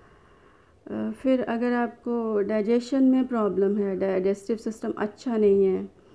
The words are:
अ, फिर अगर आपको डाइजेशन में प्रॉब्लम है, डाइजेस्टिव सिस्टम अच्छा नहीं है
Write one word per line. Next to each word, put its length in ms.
अ, 280
फिर 320
अगर 280
आपको 680
डाइजेशन 640
में 240
प्रॉब्लम 500
है, 220
डाइजेस्टिव 600
सिस्टम 380
अच्छा 400
नहीं 280
है 240